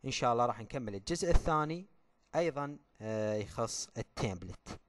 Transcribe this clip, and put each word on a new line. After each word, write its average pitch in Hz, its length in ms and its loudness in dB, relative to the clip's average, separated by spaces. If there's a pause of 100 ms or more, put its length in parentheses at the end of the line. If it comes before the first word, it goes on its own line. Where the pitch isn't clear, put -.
إن 131 60 -4
شاء 127 220 2
الله 120 140 4
راح 113 140 -2
نكمل 110 340 -6
الجزء 170 360 -2
الثاني 160 560 4 (480)
أيضًا، 143 440 0 (220)
آه، 107 340 0
يخص 107 540 -4 (100)
التمبلت. - 920 -6